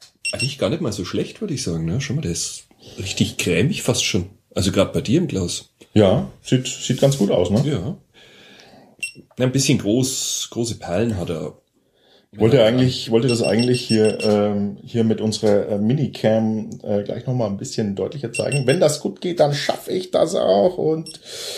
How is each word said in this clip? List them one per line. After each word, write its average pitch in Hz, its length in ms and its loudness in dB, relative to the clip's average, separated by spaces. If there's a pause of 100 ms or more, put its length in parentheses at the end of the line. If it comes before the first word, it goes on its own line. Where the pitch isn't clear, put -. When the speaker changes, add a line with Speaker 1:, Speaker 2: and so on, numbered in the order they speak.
(320)
Speaker 1:
eigentlich 120 260 -4
gar 98 120 0
nicht 160 100 -2
mal 127 120 -2
so 95 120 -6
schlecht, - 360 -6
würde 185 140 -4
ich - 80 -4
sagen, 82 220 -2
ne? 90 160 -2
Schau 120 140 -4
mal, 156 80 -2
der 85 100 -2
ist - 320 -8 (340)
richtig - 380 -2
cremig 101 460 0
fast - 220 0
schon. 95 260 -2 (240)
Also 95 180 0
grad - 220 2
bei - 80 -2
dir 123 160 2
im 175 100 0
Glas. - 380 -6 (260)
Speaker 2:
Ja, 107 380 4 (120)
sieht, 127 240 0
sieht - 340 -4
ganz 143 180 4
gut 202 120 0
aus, - 200 2
ne? 107 160 4
Speaker 1:
Ja. 127 320 -4 (1400)
Ja, 123 60 0
ein 127 80 0
bisschen 135 260 2
groß, 120 720 -2
große 113 260 -6
Perlen 101 420 -2
hat 87 120 -6
er. 80 280 -8 (720)
Speaker 2:
Ich 104 80 -10
wollte 117 180 6
Speaker 1:
Ja. 127 80 6
Speaker 2:
eigentlich, 127 440 2
wollte 120 180 4
das 113 140 2
eigentlich 120 380 2
hier, 107 420 2
ähm, 104 600 0
hier 117 220 -2
mit 110 180 2
unserer, 107 460 2
äh, 104 100 -2
Minicam, 110 880 0 (140)
äh, 104 200 -2
gleich 110 240 -8
nochmal 123 220 -2
ein 98 80 -6
bisschen 104 380 -4
deutlicher 107 380 -6
zeigen. - 340 -2
Wenn 160 140 4
das 151 200 2
gut 196 220 -6
geht, 170 180 0
dann 143 140 4
schaffe - 380 -4
ich - 180 -4
das 165 240 2
auch 185 420 4
und 160 420 -4 (400)